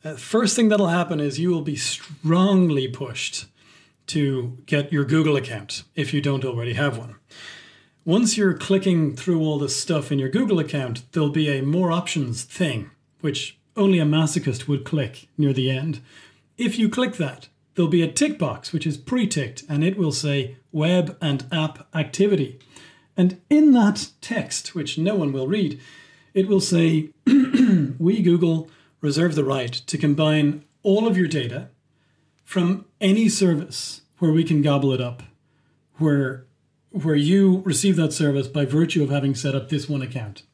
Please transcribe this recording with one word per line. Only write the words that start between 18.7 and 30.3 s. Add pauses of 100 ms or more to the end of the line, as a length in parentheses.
which
is
pre-ticked,
and
it
will
say (160)
web
and
app
activity. (540)
And (100)
in
that (120)
text,
which
no
one
will
read, (540)
it
will
say,
<clears throat>
"We,
Google, (300)
reserve
the
right
to
combine (180)